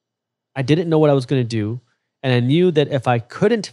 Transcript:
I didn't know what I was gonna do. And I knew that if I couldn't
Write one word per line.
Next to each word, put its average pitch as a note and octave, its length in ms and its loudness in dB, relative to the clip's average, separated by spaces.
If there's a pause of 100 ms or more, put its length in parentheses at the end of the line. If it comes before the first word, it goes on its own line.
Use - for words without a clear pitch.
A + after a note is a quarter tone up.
(560)
I C3+ 60 -4
didn't D#3+ 280 0
know D#3 100 2
what D3+ 100 4
I C#3+ 40 4
was C3+ 120 0
gonna B2+ 200 -2
do. A2+ 340 -6 (420)
And C3 120 0
I A#2+ 80 2
knew E3 300 2
that D3 180 0
if C3+ 180 -4
I A#2+ 120 2
couldn't G#3+ 540 -2